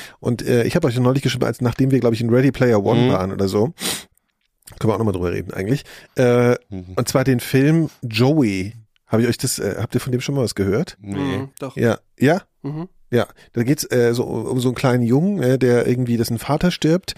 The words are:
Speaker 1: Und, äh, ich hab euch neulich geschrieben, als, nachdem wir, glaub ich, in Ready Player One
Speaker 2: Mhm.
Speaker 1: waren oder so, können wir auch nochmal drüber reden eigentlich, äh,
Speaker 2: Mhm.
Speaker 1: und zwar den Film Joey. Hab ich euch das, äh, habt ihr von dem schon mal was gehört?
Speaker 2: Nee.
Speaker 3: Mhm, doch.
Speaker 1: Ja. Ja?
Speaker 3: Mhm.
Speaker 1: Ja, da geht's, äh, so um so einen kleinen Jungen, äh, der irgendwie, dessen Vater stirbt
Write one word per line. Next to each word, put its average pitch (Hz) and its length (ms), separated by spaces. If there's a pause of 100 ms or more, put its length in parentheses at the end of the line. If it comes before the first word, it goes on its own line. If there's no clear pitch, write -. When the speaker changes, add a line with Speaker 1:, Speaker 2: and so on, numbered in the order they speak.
(180)
Speaker 1:
Und, 117 260
äh, 123 200
ich - 100
hab 165 100
euch 123 140
neulich 127 240
geschrieben, 127 220
als, 117 160
nachdem 131 320
wir, 135 80
glaub 117 140
ich, 110 60
in 117 100
Ready 131 200
Player 120 340
One 107 220
Speaker 2:
Mhm. - 60
Speaker 1:
waren 92 200
oder 98 140
so, 104 260 (1080)
können 113 100
wir 107 40
auch 95 40
nochmal 107 160
drüber 87 180
reden 98 200
eigentlich, 107 320 (320)
äh, 123 360 (180)
Speaker 2:
Mhm. 92 140 (120)
Speaker 1:
und 123 120
zwar 135 160
den 127 160
Film 147 500 (120)
Joey. 113 680 (340)
Hab 113 140
ich 117 80
euch 120 100
das, - 220
äh, 98 180
habt - 160
ihr 127 60
von - 100
dem 123 100
schon 143 140
mal 139 80
was 107 140
gehört? 101 440
Speaker 2:
Nee. 101 180
Speaker 3:
Mhm, 131 300 (120)
doch. 135 160
Speaker 1:
Ja. 117 220 (200)
Ja? 160 240 (200)
Speaker 3:
Mhm. 156 260 (220)
Speaker 1:
Ja, 120 160 (260)
da 117 100
geht's, 127 300
äh, 120 200
so 120 120
um 120 340
so 127 120
einen 120 40
kleinen 123 300
Jungen, 156 360
äh, 127 160
der 120 300
irgendwie, 123 300
dessen 113 240
Vater 165 320
stirbt 165 460